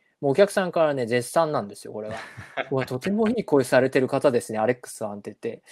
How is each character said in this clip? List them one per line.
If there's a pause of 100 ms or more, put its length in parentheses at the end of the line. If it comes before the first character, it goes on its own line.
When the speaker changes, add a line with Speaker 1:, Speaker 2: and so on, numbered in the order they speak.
(220)
Speaker 1:
も
う
お
客
さ
ん
か
ら
ね、
絶
賛
な
ん
で
す
よ、
こ
れ
は。
Speaker 2:
<laughs> (240)
Speaker 1:
「う
わ、
と
て
も
い
い
声
さ
れ
て
る
方
で
す
ね、
ア
レ
ッ
ク
ス
さ
ん」
っ
て
言
っ
て、 (100)